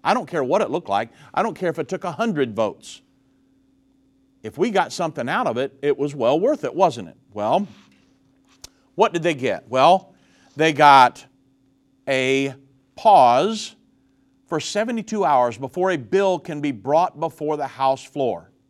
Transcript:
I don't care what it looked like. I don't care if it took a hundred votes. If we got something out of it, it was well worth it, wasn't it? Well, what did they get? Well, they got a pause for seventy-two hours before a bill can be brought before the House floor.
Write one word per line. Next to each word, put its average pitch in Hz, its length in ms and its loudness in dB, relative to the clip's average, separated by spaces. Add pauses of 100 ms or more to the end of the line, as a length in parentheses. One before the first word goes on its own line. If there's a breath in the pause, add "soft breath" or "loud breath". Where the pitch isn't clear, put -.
I 165 80 0
don't 220 140 -2
care 156 180 -4
what 170 160 0
it 147 80 -2
looked 143 220 -6
like. 107 180 -2 (240 soft breath)
I 185 100 -2
don't 208 120 -4
care 180 160 -4
if - 80 -8
it 160 100 -6
took 185 160 -8
a 175 80 -6
hundred 147 420 -4
votes. - 460 -6 (1400)
If 143 160 -14
we 220 120 0
got 180 220 -2
something 147 380 -6
out 214 160 -4
of 117 100 -4
it, 131 240 -6
it 143 160 -2
was 143 180 -6
well 131 240 0
worth 247 260 -2
it, 123 100 -6
wasn't 135 340 -2
it? - 80 -20 (160)
Well, 120 340 -2 (1300 loud breath)
what 196 180 2
did 170 80 -2
they 170 100 0
get? 123 380 -4
Well, 160 420 2 (440 soft breath)
they 156 180 0
got 135 500 6 (800)
a 135 480 -2 (400)
pause 175 800 4 (720)
for 156 140 -6
seventy-two 220 640 -4
hours 123 320 2
before 180 360 -4
a 170 40 -2
bill 180 420 0
can 151 220 -10
be 143 120 -4
brought 143 460 -2
before 151 380 -6
the 143 100 -6
House 135 380 -2
floor. 107 460 -6 (200)